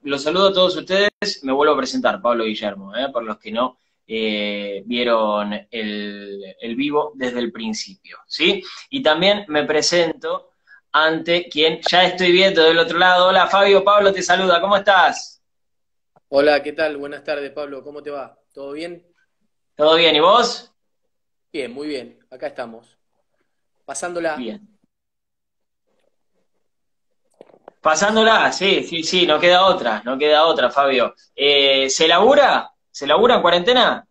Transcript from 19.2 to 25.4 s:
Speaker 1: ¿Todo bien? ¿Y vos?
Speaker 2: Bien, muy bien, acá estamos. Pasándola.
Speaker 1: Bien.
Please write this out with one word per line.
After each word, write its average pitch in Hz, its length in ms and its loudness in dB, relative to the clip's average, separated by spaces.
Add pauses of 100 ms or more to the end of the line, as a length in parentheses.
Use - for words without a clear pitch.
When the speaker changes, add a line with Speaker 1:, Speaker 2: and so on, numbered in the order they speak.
Speaker 1:
¿Todo 156 220 4
bien? 165 180 4
¿Y 147 60 4
vos? 208 540 2 (760)
Speaker 2:
Bien, 127 220 -10
muy 143 160 -12
bien, 123 300 -12 (120)
acá 135 180 -14
estamos. 117 500 -16 (880)
Pasándola. 165 500 -6
Speaker 1:
Bien. 110 320 -12 (3000)